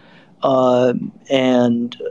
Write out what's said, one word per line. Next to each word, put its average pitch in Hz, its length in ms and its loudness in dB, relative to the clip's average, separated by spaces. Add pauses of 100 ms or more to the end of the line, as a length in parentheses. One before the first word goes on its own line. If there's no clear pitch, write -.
(440)
Um, 127 680 0 (180)
and 123 640 0 (160)